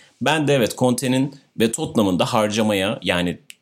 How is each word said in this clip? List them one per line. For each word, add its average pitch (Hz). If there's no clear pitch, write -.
Ben 151
de 143
evet, 120
Conte'nin 127
ve 117
Tottenham'ın 101
da 120
harcamaya, 107
yani 87